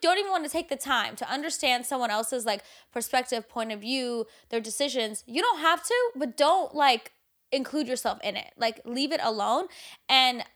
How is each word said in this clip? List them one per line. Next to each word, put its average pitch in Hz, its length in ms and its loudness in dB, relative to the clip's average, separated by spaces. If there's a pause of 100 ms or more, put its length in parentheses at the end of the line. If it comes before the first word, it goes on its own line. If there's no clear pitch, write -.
don't 349 160 4
even 403 140 -2
wanna 320 160 -2
take 320 200 -4
the 277 80 -6
time 254 380 -2
to - 160 -8
understand 254 560 0
someone 247 240 -2
else's, 226 340 -2
like, 208 200 -2 (280)
perspective, 240 560 -2
point 226 220 -6
of 208 100 -8
view, 240 460 -2 (220)
their 233 120 -2
decisions, 226 680 -2
you 247 140 -2
don't 427 180 2
have 339 240 2
to, 480 320 2
but 262 200 -4
don't, 320 380 4
like, 277 380 4 (400)
include 277 340 0
yourself 233 380 -2
in 202 120 -2
it. - 200 -10
Like, 226 280 -2
leave 262 280 -2
it 320 100 0
alone. 226 440 0 (420)
And 254 360 4 (120)